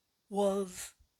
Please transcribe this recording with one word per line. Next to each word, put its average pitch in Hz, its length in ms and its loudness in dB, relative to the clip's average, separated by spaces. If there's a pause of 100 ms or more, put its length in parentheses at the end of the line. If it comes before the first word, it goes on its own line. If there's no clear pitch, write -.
(300)
was 196 640 0 (280)